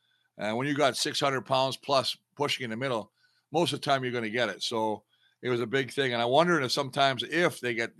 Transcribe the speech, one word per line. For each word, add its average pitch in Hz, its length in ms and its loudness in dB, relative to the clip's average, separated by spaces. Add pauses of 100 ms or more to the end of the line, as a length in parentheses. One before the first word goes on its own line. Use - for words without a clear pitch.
(380)
And 107 180 -2
when 127 100 -2
you 147 80 -2
got 139 220 2
six - 240 -2
hundred 135 220 0
pounds 131 340 0
plus 135 400 0 (180)
pushing 139 300 -4
in 113 60 -8
the 110 80 -6
middle, 120 340 -4 (400)
most 147 220 0
of 127 60 -8
the - 40 -12
time 135 180 2
you're 123 100 -4
gonna 117 180 -2
get 117 180 0
it. 90 140 -8
So 110 400 -2 (400)
it 123 80 -2
was 123 100 0
a 120 60 -2
big 131 260 -2
thing. 131 220 0
And 117 80 0
I'm 120 80 2
wondering 156 340 4
if 123 80 -2
sometimes 135 500 0
if 156 380 0
they 120 140 -2
get, 113 260 -2